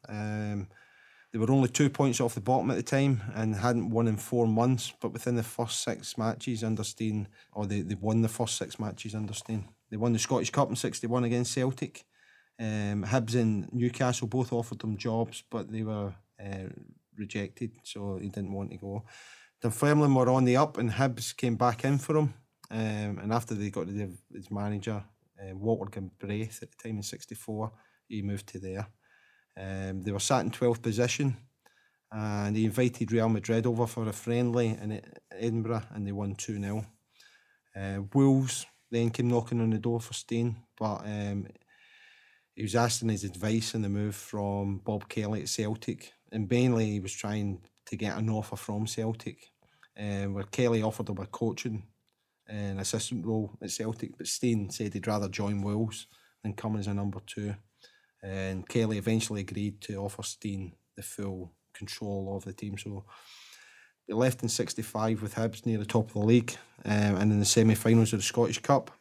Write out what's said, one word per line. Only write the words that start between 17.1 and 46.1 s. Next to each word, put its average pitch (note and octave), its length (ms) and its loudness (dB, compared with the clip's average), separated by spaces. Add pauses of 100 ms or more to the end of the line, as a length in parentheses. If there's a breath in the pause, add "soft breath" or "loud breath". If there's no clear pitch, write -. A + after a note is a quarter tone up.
rejected, G#2+ 540 -4 (100)
so G2+ 380 -6
he G2+ 80 -6
didn't G2 240 -4
want G2 180 -4
to F2+ 60 -12
go. G2+ 280 -8 (580 loud breath)
Dunfermline D3 520 4
were B2+ 140 6
on C3 160 6
the B2 120 6
up D3 220 4
and A#2 120 0
Hibs A#2 460 -2
came A#2+ 200 0
back A#2+ 280 2
in C#3 140 4
for D3+ 180 0
him. D3+ 180 4 (360)
Um, G#2+ 520 -2
and G#2+ 100 0
after A#2 220 0
they G2+ 160 -2
got F#2+ 160 -4
rid G2+ 140 -4
of F#2 180 -6 (140)
his F#2+ 180 -14
manager, G#2 540 -4 (340)
uh, F#2+ 160 -12
Walter G2 360 0
Gimbraith G#2 720 -6
at - 80 -16
the - 120 -20
time A2 140 -6
in G2+ 60 -6
sixty-four, A2 680 -8 (360 soft breath)
he G#2+ 140 -6
moved G2+ 260 -4
to - 100 -12
there. G2 280 -6 (720 soft breath)
Um, F#2+ 440 -6
they G#2 100 -2
were G2 60 -2
sat A#2+ 260 4
in A#2 60 0
twelfth A#2 320 2
position, A#2+ 540 2 (760 soft breath)
and G#2 440 0
he A2 100 4
invited A2+ 460 2
Real A2+ 180 6
Madrid A2+ 360 2
over A#2+ 200 4
for A#2 200 -4
a G#2+ 60 -2
friendly A#2+ 680 2
in G#2+ 120 -6
E-, G#2+ 80 -6 (320)
Edinburgh, A2+ 520 -2 (100)
and G#2 120 -4
they G2+ 60 -2
won G2+ 220 -2
two G#2 240 -6
nil. G2+ 260 -2 (880 soft breath)
Uh, G2 260 -4 (120)
Wolves C3+ 540 6 (240)
then A#2 180 2
came A#2+ 200 0
knocking A#2+ 340 2
on A2+ 80 4
the A2 80 2
door A#2 220 0
for - 120 -12
Stein, A#2 440 -2 (220)
but, G#2+ 280 -4
um, G2+ 400 -4 (1080 soft breath)
he - 80 -8
was G#2 120 -2
asking A#2 340 4
his G2+ 160 0
advice G#2+ 500 0
in A2 80 -2
the G2+ 60 -2
move G#2 260 -2
from G2+ 640 -4
Bob G#2 300 -4
Kelly G#2+ 320 -4
at - 80 -6
Celtic, - 640 -4 (200)